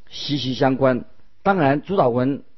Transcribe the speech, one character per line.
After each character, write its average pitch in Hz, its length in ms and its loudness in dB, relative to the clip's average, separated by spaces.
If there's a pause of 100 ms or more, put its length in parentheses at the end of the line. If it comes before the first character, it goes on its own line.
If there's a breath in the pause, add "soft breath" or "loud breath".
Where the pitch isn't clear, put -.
息 - 260 -8
息 127 180 -4
相 131 220 2
关。 127 300 2 (380)
当 196 160 4
然， 143 220 2
主 196 140 -6
导 151 140 4
文 127 340 0 (140)